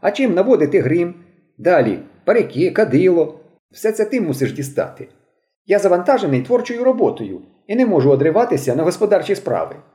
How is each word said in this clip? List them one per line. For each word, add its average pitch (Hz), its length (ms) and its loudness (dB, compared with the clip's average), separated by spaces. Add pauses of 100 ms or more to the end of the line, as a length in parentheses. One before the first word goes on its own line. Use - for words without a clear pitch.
а 202 100 0
чим 254 220 0
наводити 185 460 2
грим? 170 360 -2 (420)
Далі, 127 420 2 (260)
парики, 185 460 0
кадило. 165 680 2 (320)
Все 220 200 -4
це 214 140 -4
ти 240 160 -4
мусиш 135 300 -4
дістати. - 560 -8 (580)
Я 196 140 2
завантажений 185 600 2
творчою 240 420 -2
роботою 117 580 -2 (260)
і 202 80 -4
не 254 100 2
можу 147 260 4
одриватися 147 640 0
на 160 80 -2
господарчі 190 520 0
справи". 90 400 -6 (200)